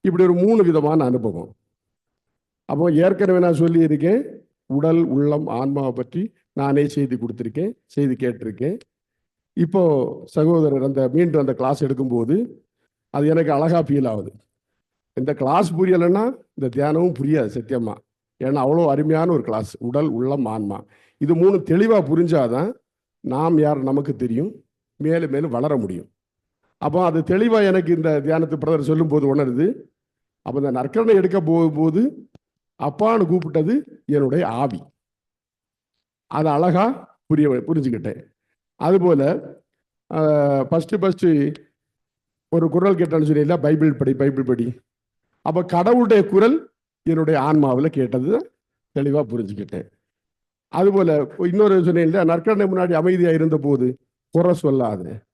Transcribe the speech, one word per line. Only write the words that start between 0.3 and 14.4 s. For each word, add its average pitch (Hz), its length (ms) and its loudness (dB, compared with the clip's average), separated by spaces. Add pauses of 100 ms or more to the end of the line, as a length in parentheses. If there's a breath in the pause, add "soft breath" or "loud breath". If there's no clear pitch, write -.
மூணு 202 300 2
விதமான 156 400 2
அனுபவம். 107 520 -4 (1080)
அப்போ 160 280 0
ஏற்கனவே 185 460 2
நான் 170 220 2
சொல்லியிருக்கேன், 165 800 0 (260)
உடல், 160 360 0
உள்ளம், 147 440 0
ஆன்மாவை 135 460 -4
பற்றி 147 400 -8 (200)
நானே 139 360 0
செய்தி 139 280 -4
கொடுத்திருக்கேன், 117 560 -6 (140)
செய்தி 131 400 -2
கேட்டிருக்கேன். 120 520 -6 (760)
இப்போ 165 720 0
சகோதரர் 156 580 2
அந்த, 135 260 0
மீண்டும் 156 320 0
அந்த 135 140 -2
கிளாஸ் 135 300 -2
எடுக்கும்போது 131 680 -2 (600)
அது 147 180 0
எனக்கு 160 240 0
அழகா 165 300 0
ஃபீல் 139 260 0
ஆகுது. 107 240 -8 (800)